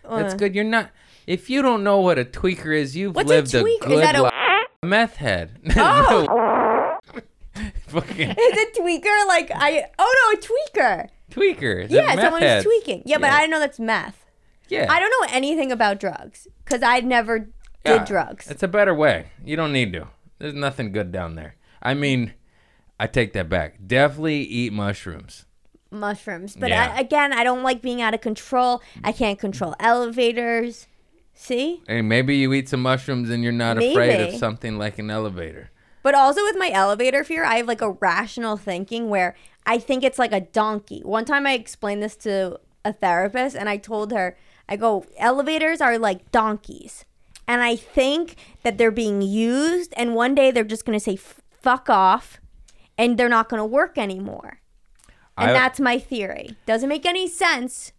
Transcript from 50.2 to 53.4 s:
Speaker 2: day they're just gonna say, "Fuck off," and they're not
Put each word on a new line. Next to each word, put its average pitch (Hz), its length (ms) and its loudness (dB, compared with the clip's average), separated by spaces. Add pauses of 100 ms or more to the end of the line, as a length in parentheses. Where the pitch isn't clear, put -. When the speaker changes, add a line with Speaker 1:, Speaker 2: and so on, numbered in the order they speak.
Speaker 2:
day 269 160 6
they're 233 140 0
just 220 200 -8
gonna 214 160 -2
say, 190 160 -4
"Fuck - 760 -4
off," 190 500 2 (580)
and 240 200 2
they're 247 100 2
not 220 200 2